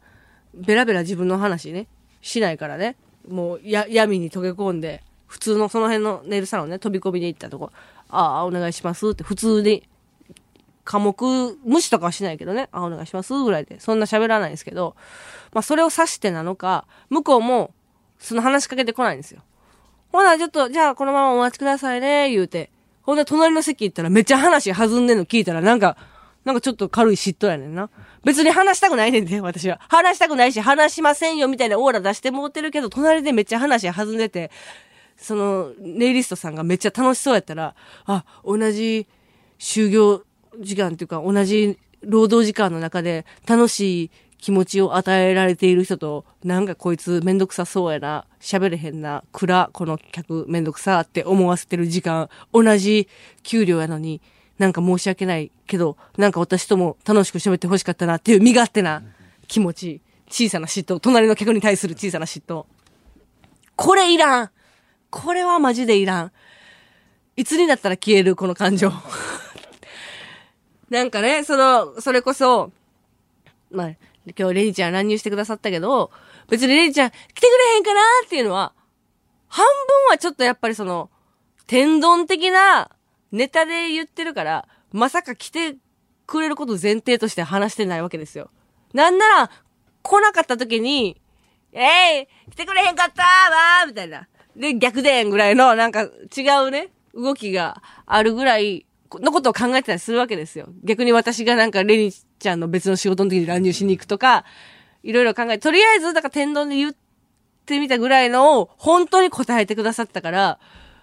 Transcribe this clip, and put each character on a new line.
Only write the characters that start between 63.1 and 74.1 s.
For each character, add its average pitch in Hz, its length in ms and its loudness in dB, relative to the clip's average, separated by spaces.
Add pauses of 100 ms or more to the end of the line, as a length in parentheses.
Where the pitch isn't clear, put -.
こ 349 180 4
れ 370 180 4
い 339 60 2
ら 277 240 4
ん。 208 80 -10 (600)
こ - 240 -8
れ 359 100 -2
は 349 160 2
マ 262 120 2
ジ 240 140 -4
で 220 120 4
い 196 60 2
ら 185 160 -2
ん。 170 120 -10 (1040)
い - 80 -2
つ 311 140 -4
に 349 100 4
な 277 80 4
っ - 20 -4
た 196 120 -4
ら 185 60 -4
消 214 220 2
え 190 60 4
る、 185 100 2
こ 190 140 -6
の 180 80 -6
感 196 200 0
情。 190 140 2 (920)
<laughs> - 1080 -20
な 240 140 -2
ん 247 80 -6
か 214 80 -4
ね、 285 240 0
そ 294 120 -2
の、 233 440 2
そ 269 100 -4
れ 254 120 2
こ 254 100 -2
そ、 247 400 2 (1000)
ま 185 140 -8
あ、 165 60 -8 (480)